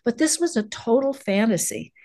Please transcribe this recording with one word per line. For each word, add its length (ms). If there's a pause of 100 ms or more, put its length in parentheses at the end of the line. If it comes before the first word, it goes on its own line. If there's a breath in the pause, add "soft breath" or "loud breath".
But 140
this 220
was 180
a 60
total 500
fantasy 800 (120 soft breath)